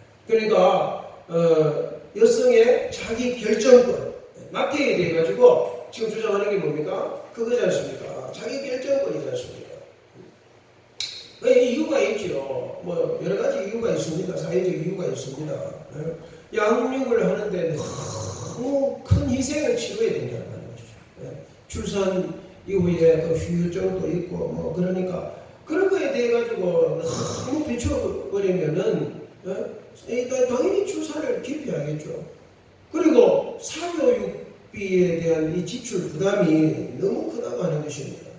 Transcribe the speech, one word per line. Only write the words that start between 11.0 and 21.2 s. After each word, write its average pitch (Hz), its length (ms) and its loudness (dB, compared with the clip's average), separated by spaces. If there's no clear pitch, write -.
그 247 120 4
이유가 254 480 4
있죠. - 840 -4
뭐, 165 420 -2
여러 190 180 0
가지 - 260 -2
이유가 226 240 -2
있습니다. 165 440 -4
사회적 170 380 0
이유가 175 320 -4
있습니다. - 460 -8
예. - 600 -12
양육을 233 640 2
하는데 175 520 0
너무 269 480 -2
큰 277 240 4
희생을 262 480 0
치러야 202 360 -2
된다는 - 340 -6
말이죠. - 380 -14